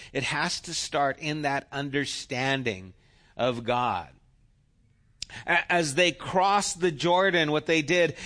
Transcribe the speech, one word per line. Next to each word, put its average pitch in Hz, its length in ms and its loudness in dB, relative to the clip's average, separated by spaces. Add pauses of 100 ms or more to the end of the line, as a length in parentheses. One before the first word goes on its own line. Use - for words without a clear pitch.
(120)
It 131 120 -4
has 151 380 -2
to 170 120 -12
start 143 460 -2
in 151 240 -6
that 139 280 -2
understanding 131 1200 -4 (400)
of 120 280 0
God. 113 440 0 (1400)
A-, 170 260 0
as 165 220 0
they 170 180 4
crossed 196 680 0
the 180 100 2
Jordan, 170 600 2
what 151 160 0
they 165 160 4
did 165 320 2 (100)